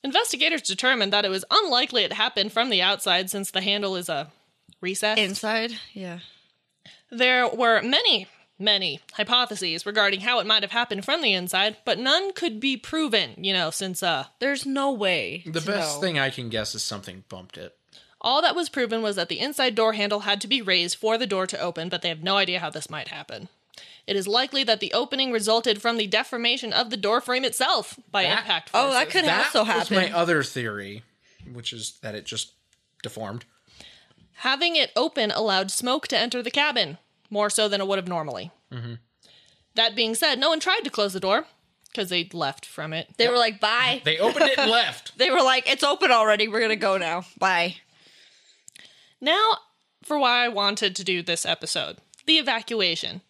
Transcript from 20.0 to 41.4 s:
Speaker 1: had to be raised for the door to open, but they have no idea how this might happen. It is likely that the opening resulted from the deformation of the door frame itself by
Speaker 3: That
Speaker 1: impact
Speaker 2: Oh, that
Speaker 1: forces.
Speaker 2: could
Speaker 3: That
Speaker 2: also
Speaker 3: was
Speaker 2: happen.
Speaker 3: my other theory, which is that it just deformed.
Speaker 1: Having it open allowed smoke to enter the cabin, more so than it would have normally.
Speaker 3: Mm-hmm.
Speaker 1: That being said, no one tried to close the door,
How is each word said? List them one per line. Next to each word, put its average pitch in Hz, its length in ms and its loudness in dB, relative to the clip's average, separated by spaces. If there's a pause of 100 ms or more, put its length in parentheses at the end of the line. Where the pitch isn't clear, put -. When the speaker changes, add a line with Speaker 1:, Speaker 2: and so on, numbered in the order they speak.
Speaker 1:
had 202 220 -2
to - 60 -6
be 247 140 0
raised 180 340 0
for 220 220 0
the 247 80 0
door 190 220 -2
to - 120 -6
open, 170 280 -4
but 175 140 -6
they 175 80 -2
have 156 120 -8
no 190 140 0
idea 180 240 0
how 156 100 -6
this 151 180 -10
might 151 200 -10
happen. 147 400 -14 (580)
It 190 80 -2
is 196 140 -2
likely 269 360 0
that 330 160 2
the - 120 -4
opening 269 400 0
resulted 220 500 2
from 233 140 2
the 214 100 0
deformation 233 680 0
of 233 180 0
the 247 60 -4
door 214 240 2
frame 254 240 -2
itself 233 540 -2 (120)
by 196 140 0
Speaker 3:
That 208 160 2
Speaker 1:
impact 185 340 -2
Speaker 2:
Oh, 269 180 4
that 254 120 4
Speaker 1:
forces. - 80 -6
Speaker 2:
could 359 160 2
Speaker 3:
That 208 180 2
Speaker 2:
also 285 140 2
Speaker 3:
was 214 80 2 (200)
Speaker 2:
happen. 202 80 2
Speaker 3:
my 180 160 2
other 170 300 2
theory, 107 600 -6 (480)
which 120 220 -10
is 110 300 -12
that 120 120 -10
it 104 100 -10
just - 280 -10 (500)
deformed. 110 440 -10 (880)
Speaker 1:
Having 285 400 0
it 269 200 4
open 240 340 2
allowed 196 400 0
smoke 254 380 -2
to 240 100 2
enter 240 240 -2
the 240 80 -4
cabin, 240 480 0 (300)
more 208 220 0
so 214 180 2
than 214 120 0
it 190 60 -2
would 196 120 0
have 180 100 -6
normally. 151 420 -6 (220)
Speaker 3:
Mm-hmm. 120 220 -10 (800)
Speaker 1:
That 226 200 2
being 226 200 0
said, 269 240 0
no 277 100 2
one 320 120 2
tried 381 240 0
to 277 60 -6
close 202 220 0
the 185 80 -6
door, 202 260 0 (480)